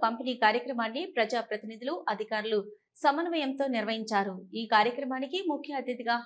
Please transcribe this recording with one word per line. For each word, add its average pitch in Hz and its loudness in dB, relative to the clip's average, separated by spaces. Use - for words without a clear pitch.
పంపిణీ 240 0
కార్యక్రమాన్ని 233 2
ప్రజాప్రతినిధులు, 226 -2
అధికారులు 214 -2
సమన్వయంతో 285 2
నిర్వహించారు. 214 0
ఈ 233 -4
కార్యక్రమానికి 262 2
ముఖ్య 285 -4
అతిథిగా 240 0